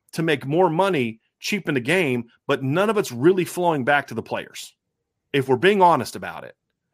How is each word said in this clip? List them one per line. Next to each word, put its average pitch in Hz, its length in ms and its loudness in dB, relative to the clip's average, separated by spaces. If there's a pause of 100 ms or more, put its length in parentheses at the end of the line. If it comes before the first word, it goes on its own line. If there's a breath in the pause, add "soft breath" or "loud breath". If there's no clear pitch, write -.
(140)
to 165 80 -6
make 160 240 -2
more 165 240 2
money, 156 500 0 (200)
cheapen 175 340 -6
the 127 80 0
game, 131 440 -2 (200 soft breath)
but 139 180 -2
none 175 280 0
of 208 60 0
it's - 140 -2
really 170 320 2
flowing 165 400 -2
back 143 240 2
to - 60 -14
the 113 80 -4
players. - 540 -10 (580)
If 131 160 0
we're 131 80 4
being 190 240 4
honest 160 340 4
about 85 280 -12
it, - 120 -20 (380)